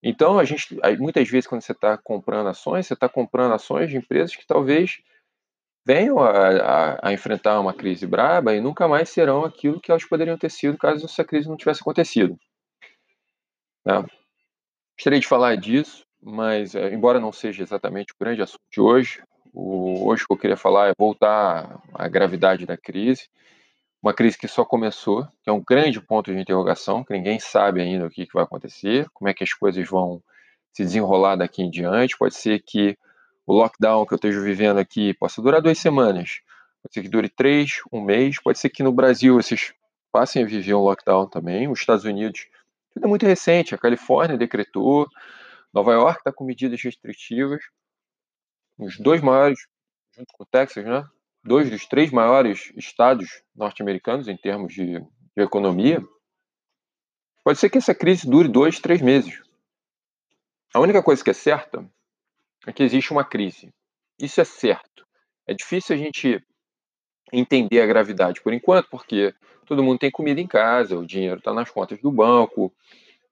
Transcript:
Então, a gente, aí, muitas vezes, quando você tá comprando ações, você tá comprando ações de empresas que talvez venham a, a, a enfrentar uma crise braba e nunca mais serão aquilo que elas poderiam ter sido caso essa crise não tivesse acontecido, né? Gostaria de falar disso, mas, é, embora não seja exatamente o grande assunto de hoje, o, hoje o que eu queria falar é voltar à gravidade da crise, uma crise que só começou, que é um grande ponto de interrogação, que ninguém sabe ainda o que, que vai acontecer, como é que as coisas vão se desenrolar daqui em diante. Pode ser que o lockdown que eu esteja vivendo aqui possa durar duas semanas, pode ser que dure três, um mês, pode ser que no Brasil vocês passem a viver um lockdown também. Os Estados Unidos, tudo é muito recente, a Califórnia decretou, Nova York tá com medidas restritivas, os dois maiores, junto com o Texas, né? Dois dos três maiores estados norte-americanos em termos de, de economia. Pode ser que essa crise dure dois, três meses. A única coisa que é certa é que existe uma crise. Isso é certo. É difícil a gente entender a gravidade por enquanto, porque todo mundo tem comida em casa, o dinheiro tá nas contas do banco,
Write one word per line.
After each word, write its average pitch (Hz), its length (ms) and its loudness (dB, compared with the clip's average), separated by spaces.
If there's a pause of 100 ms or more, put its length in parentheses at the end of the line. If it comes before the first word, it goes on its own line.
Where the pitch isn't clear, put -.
Então, 156 360 2
a 170 80 4
gente, 143 380 -8
aí, - 120 4
muitas 139 320 0
vezes, 123 200 0
quando 117 140 -8
você - 120 -10
tá 107 240 -2
comprando 104 500 -6
ações, 170 380 -4
você 123 100 -6
tá 127 140 -2
comprando 123 440 -2
ações 147 360 -4
de 135 80 -6
empresas 156 380 -4
que - 100 -20
talvez 147 560 0 (840)
venham 190 360 2
a, 101 300 4
a, 78 600 0
a 101 40 0
enfrentar 107 460 -2
uma 95 140 -2
crise 92 320 -6
braba 120 480 0
e 104 80 -2
nunca 151 260 -2
mais 156 220 0
serão 147 340 2
aquilo 160 380 -4
que - 80 -20
elas 165 160 2
poderiam 165 320 -2
ter 160 140 -6
sido 143 260 -4
caso 151 260 -2
essa 165 220 -6
crise 151 240 -4
não 156 80 -10
tivesse 151 240 -2
acontecido, 98 560 0 (1500)
né? 98 220 0 (920)
Gostaria 143 240 2
de - 80 -4
falar 123 300 2
disso, 113 480 -4 (160)
mas, 107 540 -6
é, 98 180 -4
embora 123 260 2
não 110 120 -6
seja 101 320 -8
exatamente 98 500 -8
o - 60 -20
grande 107 240 -4
assunto - 180 -12 (100)
de - 80 -8
hoje, 120 440 2 (280)
o, 92 560 -6
hoje 113 160 0
o - 40 -10
que 101 60 0
eu 95 40 -2
queria 101 200 -2
falar 101 320 2
é 95 80 2
voltar 104 840 0 (140)
à 87 120 -8
gravidade 92 600 0
da 87 100 -8
crise, 110 500 -4 (720)
uma 104 140 -2
crise 113 240 2
que 117 100 -12
só - 160 -2
começou, 110 640 -2 (140)
que - 80 -10
é - 20 2
um 104 100 0
grande 131 380 2
ponto 104 320 -4
de 95 80 -6
interrogação, 95 640 -4
que - 100 -12
ninguém 101 260 -4
sabe 98 420 0
ainda 90 240 -4
o 82 40 -8
que, - 180 -14
que - 60 -20
vai 90 100 0
acontecer, 104 680 -6
como - 160 -8
é 98 60 -2
que - 100 -6
as - 100 -6
coisas 90 360 -4
vão 90 320 -4 (500)
se - 120 -6
desenrolar 95 520 2
daqui 90 280 -4
em 90 60 -4
diante. 90 460 -2
Pode 104 200 -2
ser 107 240 -2
que 101 360 -2 (500)
o 92 80 0
lockdown 110 520 2
que - 80 -6
eu 90 40 -2
esteja 101 220 -2
vivendo 101 380 0
aqui 101 380 -2
possa - 260 -6
durar 143 200 2
duas 160 180 2
semanas, 113 600 0 (400)
pode - 120 -20
ser 107 80 -8
que 95 80 -12
dure 107 180 0
três, 143 540 0 (100)
um 117 80 -8
mês, 113 400 0
pode - 200 -2
ser 139 100 -2
que - 140 -6
no 135 80 2
Brasil 127 420 6
vocês - 400 0 (380)
passem 123 320 0
a - 20 0
viver 101 300 -2
um 101 80 2
lockdown 98 440 2
também. 87 400 -6
Os 135 120 -6
Estados 107 260 0
Unidos, 104 420 -6 (460)
tudo - 140 -4
é - 20 2
muito 208 160 2
recente, 175 480 2
a 98 60 -10
Califórnia 135 580 0
decretou, 120 720 0 (640)
Nova 104 180 2
York 120 320 2
tá 139 80 -2
com 135 140 -12
medidas 123 380 -6
restritivas, 127 800 -8 (1120)
os 98 220 -14
dois 147 220 2
maiores, 135 460 2 (480)
junto 123 180 -20
com - 100 -20
o - 40 -20
Texas, 127 380 -2
né? 127 180 -4 (400)
Dois 135 260 2
dos 107 160 -10
três 147 260 0
maiores 120 640 2
estados 120 640 0 (140)
norte-americanos 104 720 -6
em 98 80 -8
termos 98 380 -8
de, 87 260 -6
de - 420 -8
economia. 101 600 0 (1400)
Pode - 160 2
ser 202 120 2
que - 80 0
essa 247 180 2
crise 175 340 0
dure 147 200 6
dois, 139 320 2
três 175 200 2
meses. 127 400 2 (1300)
A - 80 2
única 190 200 4
coisa 139 220 2
que - 60 2
é - 40 2
certa - 560 -4 (760)
é - 80 -14
que 139 100 0
existe 127 280 2
uma 143 120 0
crise. 98 500 -8 (460)
Isso 143 220 -2
é - 20 6
certo. - 640 -4 (400)
É - 60 -6
difícil 175 420 -6
a - 20 -4
gente 139 460 -4 (880)
entender 123 480 2
a 113 80 4
gravidade 101 540 0
por 110 100 -2
enquanto, 175 380 2
porque 101 440 -2 (320)
todo 139 180 0
mundo 131 160 2
tem 139 120 -2
comida 151 300 -4
em 180 60 -8
casa, 113 500 0
o 85 80 -8
dinheiro 92 340 -6
tá 110 140 -6
nas 117 160 -6
contas 98 320 -8
do 143 100 -2
banco, 113 640 2 (580)